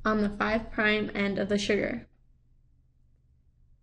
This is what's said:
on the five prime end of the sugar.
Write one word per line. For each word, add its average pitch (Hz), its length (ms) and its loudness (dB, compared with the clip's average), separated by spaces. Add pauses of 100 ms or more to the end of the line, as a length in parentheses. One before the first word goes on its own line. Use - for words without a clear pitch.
on 214 160 2
the 208 80 2
five 214 420 -2
prime 214 420 0
end 202 240 -2
of 190 120 -2
the 202 80 2
sugar. 208 500 0 (1800)